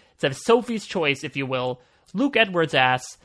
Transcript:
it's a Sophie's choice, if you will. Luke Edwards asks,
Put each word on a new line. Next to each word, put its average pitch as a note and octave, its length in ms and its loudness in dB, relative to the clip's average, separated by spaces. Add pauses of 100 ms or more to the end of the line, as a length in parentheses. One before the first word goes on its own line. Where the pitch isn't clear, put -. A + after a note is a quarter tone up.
(140)
it's - 100 -10
a C#3 80 2
Sophie's A3+ 540 0
choice, D3 360 -2
if C#3+ 140 -10
you C#3 80 -4
will. B2+ 360 -4 (320)
Luke A3 240 0
Edwards F3 380 2
asks, B2+ 500 2